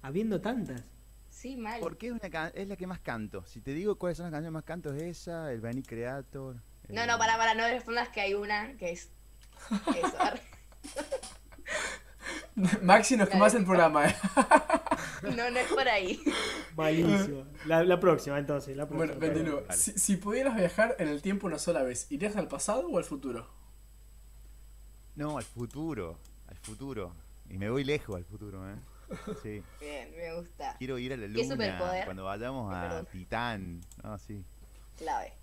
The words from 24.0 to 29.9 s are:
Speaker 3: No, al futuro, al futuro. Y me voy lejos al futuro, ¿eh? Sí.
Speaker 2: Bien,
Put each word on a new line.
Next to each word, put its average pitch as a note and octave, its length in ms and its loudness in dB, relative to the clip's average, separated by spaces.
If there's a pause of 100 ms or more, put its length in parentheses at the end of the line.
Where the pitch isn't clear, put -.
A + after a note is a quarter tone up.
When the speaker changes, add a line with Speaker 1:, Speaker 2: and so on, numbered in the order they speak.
Speaker 3:
No, D3 220 -4
al A2+ 60 -6
futuro, A#2+ 760 -6 (300)
al - 100 -16
futuro. A2 560 -10 (340)
Y F#2 100 -10
me G2+ 120 -2
voy C#3 120 0
lejos C3+ 320 -2
al F2 100 -8
futuro, F#2+ 460 -12
¿eh? G#2 40 -12 (680)
Sí. A#2 200 -8 (180)
Speaker 2:
Bien, D3 360 -12